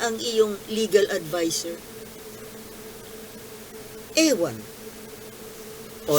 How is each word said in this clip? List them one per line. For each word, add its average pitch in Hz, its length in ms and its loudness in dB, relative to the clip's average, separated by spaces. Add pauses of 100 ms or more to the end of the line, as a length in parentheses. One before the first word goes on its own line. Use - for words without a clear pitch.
ang 226 160 0
iyong 220 400 4 (160)
legal 208 320 8
advisor. 170 720 0 (2500)
Ewan. 170 400 6 (1500)
O 147 100 8